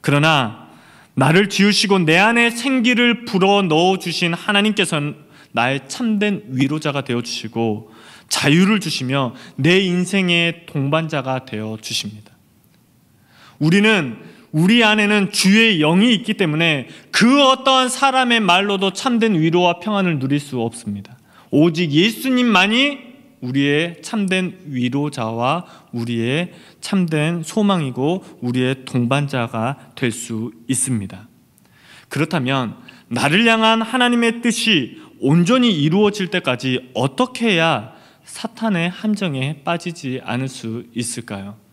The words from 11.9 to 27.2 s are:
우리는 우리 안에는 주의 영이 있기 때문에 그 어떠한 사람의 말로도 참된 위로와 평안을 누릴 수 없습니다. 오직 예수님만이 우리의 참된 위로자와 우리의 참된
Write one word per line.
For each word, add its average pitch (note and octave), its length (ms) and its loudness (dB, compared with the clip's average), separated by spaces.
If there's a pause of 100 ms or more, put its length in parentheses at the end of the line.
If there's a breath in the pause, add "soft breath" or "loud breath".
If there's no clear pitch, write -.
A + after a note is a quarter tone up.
우리는 E3+ 580 2 (320 loud breath)
우리 G3 340 4
안에는 G#3 480 2
주의 G#3+ 460 4
영이 F3+ 360 4
있기 G#3 200 -2
때문에 D#3 540 0 (220 loud breath)
그 C4+ 340 4
어떠한 C4 440 2
사람의 B3+ 520 2
말로도 G3 520 2
참된 A3 480 0
위로와 E3+ 400 2
평안을 F#3+ 380 -2
누릴 C3+ 220 -2
수 B2+ 200 -8
없습니다. G#2 560 -8 (340 soft breath)
오직 D#3+ 420 2
예수님만이 A#3 1200 0 (300)
우리의 C#3+ 580 0
참된 F#3 640 -4
위로자와 B2+ 1000 -4 (260 loud breath)
우리의 A#2+ 600 -4 (280 loud breath)
참된 E3 640 -2